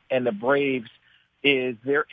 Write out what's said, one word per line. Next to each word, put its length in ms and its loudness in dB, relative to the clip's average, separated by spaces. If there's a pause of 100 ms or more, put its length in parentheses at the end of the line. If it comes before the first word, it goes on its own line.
and 160 0
the 60 2
Braves 580 0 (540)
is 320 2 (100)
their 280 0